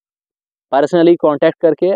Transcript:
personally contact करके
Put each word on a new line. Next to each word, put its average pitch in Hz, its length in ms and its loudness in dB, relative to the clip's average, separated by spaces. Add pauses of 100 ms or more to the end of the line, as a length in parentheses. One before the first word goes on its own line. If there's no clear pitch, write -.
(720)
personally 165 480 0
contact 156 420 -2
करके 175 340 0